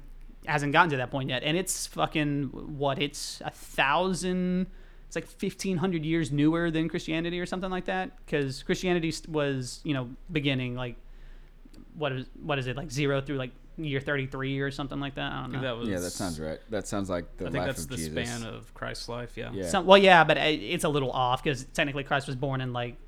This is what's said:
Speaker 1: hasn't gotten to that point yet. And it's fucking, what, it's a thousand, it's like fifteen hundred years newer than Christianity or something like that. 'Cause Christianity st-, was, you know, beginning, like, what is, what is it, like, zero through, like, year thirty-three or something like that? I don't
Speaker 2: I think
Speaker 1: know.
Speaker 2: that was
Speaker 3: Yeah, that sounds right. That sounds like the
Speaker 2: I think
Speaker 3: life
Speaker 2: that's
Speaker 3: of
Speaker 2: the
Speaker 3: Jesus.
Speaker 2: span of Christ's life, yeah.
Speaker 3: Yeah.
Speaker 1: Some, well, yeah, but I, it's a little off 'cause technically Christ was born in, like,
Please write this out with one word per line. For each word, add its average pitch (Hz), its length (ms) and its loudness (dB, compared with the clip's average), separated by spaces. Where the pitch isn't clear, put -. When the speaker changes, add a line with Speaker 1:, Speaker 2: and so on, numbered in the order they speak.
Speaker 1:
hasn't 143 260 0
gotten 170 200 8
to 135 40 0
that 127 140 -2
point 131 180 -4
yet. 127 140 -2
And 156 160 2
it's - 300 -4
fucking, 147 560 0
what, 139 200 0
it's - 460 -4
a - 60 -6
thousand, 180 1160 2
it's - 80 -14
like 165 120 -4
fifteen 190 500 -4
hundred 165 300 0
years 160 260 0
newer 160 380 4
than 160 180 0
Christianity 170 500 -4
or 175 60 -4
something 185 260 -4
like 185 140 -4
that. 185 280 -2
'Cause 139 360 -2
Christianity 175 480 2
st-, - 200 -8
was, 139 540 -2
you 156 80 0
know, 127 160 -2
beginning, 135 420 0
like, 123 220 -6
what 143 160 0
is, 127 140 -4
what 151 160 0
is 127 80 -2
it, 127 100 -4
like, 139 140 -8
zero 139 300 2
through, 139 160 -4
like, 127 140 -4
year 139 220 -2
thirty-three 135 580 -2
or 139 140 -2
something 143 260 -6
like 139 160 -6
that? 143 180 -4
I 139 40 -6
don't - 20 -6
Speaker 2:
I 135 60 -6
think 123 100 -8
Speaker 1:
know. 127 80 -4
Speaker 2:
that 123 160 -2
was 117 100 -4
Speaker 3:
Yeah, 92 120 0
that 87 100 -2
sounds 85 300 -4
right. 78 180 -4
That 101 200 -4
sounds 98 200 -2
like 87 300 -4
the 90 80 -4
Speaker 2:
I 80 40 -4
think - 80 -2
Speaker 3:
life 90 100 0
Speaker 2:
that's 160 160 -4
Speaker 3:
of 139 40 -10
Speaker 2:
the 127 80 -8
Speaker 3:
Jesus. 117 320 -4
Speaker 2:
span 120 140 -4
of 110 320 -12
Christ's 120 340 -8
life, 120 280 -8
yeah. - 160 -8
Speaker 3:
Yeah. 92 160 -4
Speaker 1:
Some, 180 180 2
well, 190 100 12
yeah, 185 280 12
but 151 120 6
I, 143 120 4
it's 147 340 0
a 175 60 2
little 143 240 2
off 127 320 2
'cause 131 280 -2
technically 143 320 0
Christ 135 220 0
was 135 100 -6
born 131 240 -2
in, 127 140 -4
like, 120 220 -4